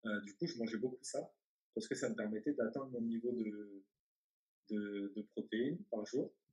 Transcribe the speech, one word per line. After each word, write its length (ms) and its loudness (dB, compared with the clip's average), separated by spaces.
Euh, 160 2
du 140 -10
coup, 100 0
je 120 -2
mangeais 200 0
beaucoup 260 0
ça 280 -4
parce 120 0
que 80 2
ça 140 0
me 80 2
permettait 380 2
d'atteindre 360 2
mon 120 0
niveau 300 2
de, 500 -2
de, 440 0
de 80 -2
protéines 580 0
par 160 0
jour. 280 0